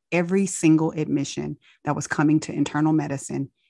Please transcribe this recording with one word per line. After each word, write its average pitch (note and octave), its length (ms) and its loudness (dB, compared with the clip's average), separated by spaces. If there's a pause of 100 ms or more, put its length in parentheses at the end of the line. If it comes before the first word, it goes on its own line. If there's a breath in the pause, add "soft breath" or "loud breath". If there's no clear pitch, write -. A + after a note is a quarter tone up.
(140)
every F3+ 320 2
single D#3+ 460 4
admission D3 680 -4 (260 soft breath)
that D3 120 -2
was C#3+ 120 -6
coming D3+ 320 2
to D3+ 140 -6
internal D3 400 0
medicine C#3 580 -4 (180)